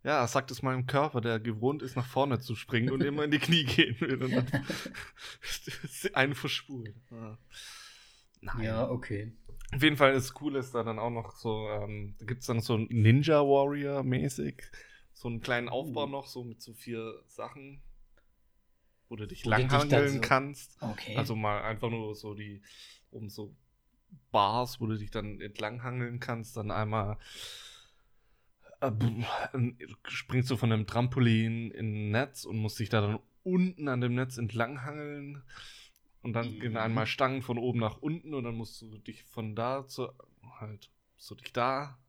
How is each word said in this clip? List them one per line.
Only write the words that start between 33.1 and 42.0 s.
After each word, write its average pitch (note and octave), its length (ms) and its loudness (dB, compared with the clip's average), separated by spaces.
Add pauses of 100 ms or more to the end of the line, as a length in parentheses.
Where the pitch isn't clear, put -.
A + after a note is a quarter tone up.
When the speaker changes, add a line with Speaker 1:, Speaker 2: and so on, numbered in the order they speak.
Speaker 1:
unten F3+ 460 2
an B2 120 0
dem B2 140 2
Netz B2+ 240 -2
entlanghangeln. C#3+ 1040 -6 (800)
Und A#2+ 100 -4
dann A#2 220 -2
Speaker 2:
Mhm. - 60 -12
Speaker 1:
gehen A2+ 160 -2
einmal A2 300 2
Stangen C3 360 0
von A#2+ 140 -2
oben A#2+ 220 0
nach A2 200 0
unten D#3 360 -6
und C3 80 -4
dann A#2 140 -6
musst A2+ 260 -10
du A2 160 -16
dich A2 240 -16
von A2 320 -8
da B2+ 320 -4
zu, B2+ 220 -6 (500)
halt, G#2+ 320 -14 (260)
so - 200 -18
dich - 160 -14
da C3+ 460 -2 (100)